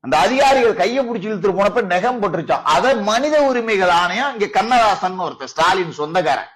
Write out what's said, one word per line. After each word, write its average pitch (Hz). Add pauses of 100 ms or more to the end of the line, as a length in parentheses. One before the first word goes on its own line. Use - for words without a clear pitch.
அந்த 135 (100)
அதிகாரிகள் 254
கையை 240
பிடிச்சி 220
இழுத்துட்டு 190
போனப்ப 208 (100)
நகம் 226
போட்டுருச்சாம். 160
அத 233 (140)
மனித 277 (120)
உரிமைகள் 220
ஆணையம் 208
இங்க 208
கண்ணதாசன் 208
ஒருத்தர் 135
ஸ்டாலின் 170
சொந்தக்காரன் 151